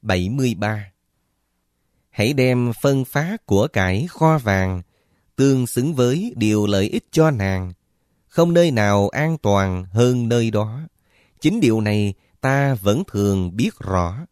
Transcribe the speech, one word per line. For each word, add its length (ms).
Bảy 280
mươi 260
ba. 360
Hãy 240
đem 380
phân 240
phát 400
của 220
cải 400
kho 300
vàng, 440
tương 320
xứng 260
với 420
điều 300
lợi 240
ích 220
cho 200
nàng. 420
Không 260
nơi 180
nào 380
an 280
toàn 480
hơn 440
nơi 220
đó. 280
Chính 180
điều 220
này 320
ta 340
vẫn 320
thường 480
biết 240
rõ. 520